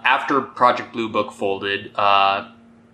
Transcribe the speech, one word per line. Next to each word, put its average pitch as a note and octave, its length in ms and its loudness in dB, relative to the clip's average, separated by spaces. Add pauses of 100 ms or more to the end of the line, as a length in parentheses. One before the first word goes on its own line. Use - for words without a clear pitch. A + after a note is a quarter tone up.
after C3+ 360 0
Project A#2 520 0
Blue A2+ 160 -4
Book G#2+ 240 -4
folded, G2 640 -4
uh, G2+ 520 2 (460)